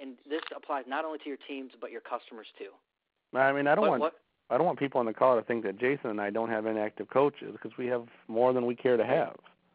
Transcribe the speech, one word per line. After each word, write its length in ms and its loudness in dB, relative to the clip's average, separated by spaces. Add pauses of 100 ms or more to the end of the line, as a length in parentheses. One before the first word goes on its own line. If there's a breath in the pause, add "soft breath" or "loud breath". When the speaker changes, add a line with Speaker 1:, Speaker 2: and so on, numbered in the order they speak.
Speaker 1:
And 140 -14 (140)
this 120 -4 (140)
applies 320 -6
not 160 -4
only 160 -8
to 80 -12
your 100 -8 (120)
teams, 320 -12
but 100 -12
your 80 -12
customers, 480 -12 (100)
too. 140 -14 (640)
Speaker 2:
I 140 4
mean, 160 0
I 80 6
don't 80 2
Speaker 1:
But 60 4
Speaker 2:
want, 120 2
Speaker 1:
what 120 0 (360)
Speaker 2:
I 80 0
don't 80 4
want 140 0
people 200 0
on 60 2
the 80 -4
call 220 6
to 80 2
think 220 -4
that 120 -4
Jason 320 -2
and 120 -2
I 80 -2
don't 200 -2
have 160 -2
inactive 440 -4
coaches, 520 0
'cause 160 -12
we 100 -4
have 200 -2 (220)
more 240 4
than 120 2
we 80 0
care 220 2
to 100 4
have. 300 0 (400)